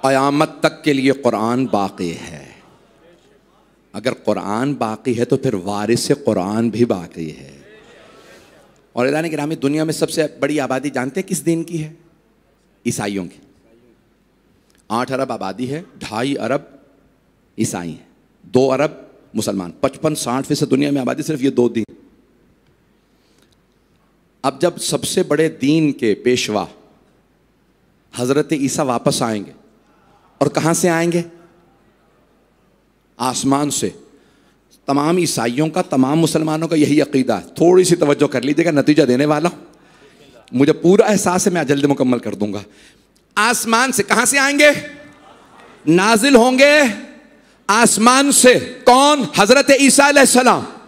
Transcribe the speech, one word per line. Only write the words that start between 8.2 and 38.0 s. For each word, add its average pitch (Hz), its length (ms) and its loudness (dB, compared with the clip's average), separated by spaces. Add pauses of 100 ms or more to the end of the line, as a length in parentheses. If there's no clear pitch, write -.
और 123 120 0
इदाने 156 200 -2
गिरामी, 151 280 -6
दुनिया 151 280 -2
में 156 80 -4
सबसे 151 480 -4
बड़ी 147 180 -2
आबादी 131 320 -4
जानते 131 300 -6
हैं 185 80 -8
किस 180 100 -6
दीन 165 240 -2
की 165 160 -10
है? 156 180 -12 (920)
ईसाइयों 104 380 -6
की। - 180 -18 (1500)
आठ 123 220 -4
अरब 131 200 -4
आबादी 98 340 -8
है, 143 160 -8
ढाई 131 520 -8
अरब 127 520 -8 (720)
ईसाई 107 280 -6
हैं, - 180 -16 (400)
दो 131 220 4
अरब 135 420 -4 (260)
मुसलमान। 98 360 -6 (100)
पचपन 151 320 -4
साठ 131 300 -6
फीसद 147 220 -4
दुनिया 139 240 0
में 143 100 -2
आबादी 127 220 -6
सिर्फ 143 200 -6
ये 135 80 0
दो 120 180 2
दीन। 107 160 -4 (2500)
अब 135 180 -2
जब 170 160 -2
सबसे - 440 -4
बड़े 156 260 0
दीन 151 440 0
के 110 220 0
पेशवा 107 540 -2 (1500)
हज़रत 139 340 0
ईसा 139 300 -2
वापस 127 400 -2
आएंगे 107 300 -6 (880)
और 139 60 2
कहाँ 151 260 0
से 180 140 0
आएंगे? 170 360 0 (2000)
आसमान 135 500 -2
से। 113 180 -4 (1000)
तमाम 143 300 0
ईसाइयों 135 500 -2
का, 180 140 -4
तमाम 139 360 0
मुसलमानों 160 500 -2
का 165 80 -2
यही 147 240 2
अकीदा 127 340 0
है। 92 80 -6
थोड़ी 180 420 4
सी 170 120 2
तवज्जो 143 300 2